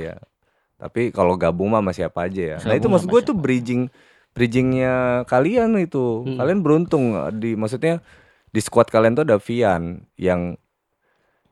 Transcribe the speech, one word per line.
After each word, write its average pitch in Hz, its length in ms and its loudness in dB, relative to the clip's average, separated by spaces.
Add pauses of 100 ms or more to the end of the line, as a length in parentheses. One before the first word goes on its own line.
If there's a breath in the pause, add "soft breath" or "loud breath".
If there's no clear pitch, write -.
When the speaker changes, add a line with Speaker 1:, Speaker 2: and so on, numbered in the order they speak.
Speaker 1:
ya. 80 160 -12 (580)
Tapi - 380 -6
kalau 92 240 4
gabung 87 320 0
mah 110 100 2
sama 95 140 -2
siapa 87 320 -4
aja 95 180 -6
ya. 78 140 -6
Speaker 2:
Bisa - 100 -8
Speaker 1:
Nah, - 80 2
itu - 60 0
Speaker 2:
gabung 220 160 2
Speaker 1:
maksud 170 80 -2
Speaker 2:
sama 190 80 -4
Speaker 1:
gue 240 80 4
tuh 240 160 -2
Speaker 2:
siapa. 156 80 -4
Speaker 1:
bridging, 123 360 0 (520 soft breath)
bridgingnya 127 600 0 (320)
kalian 208 520 2
itu. 147 280 -2 (200)
Speaker 2:
Hmm. 131 120 -6
Speaker 1:
Kalian 160 220 0
beruntung, 160 440 2 (340)
di, 113 160 -2
maksudnya 120 480 -2 (480 soft breath)
di 110 100 -2
squad - 300 2
kalian 113 240 4
tuh 147 100 0
ada 117 140 4
Vian 92 680 -2 (120)
yang, 87 400 -2 (960)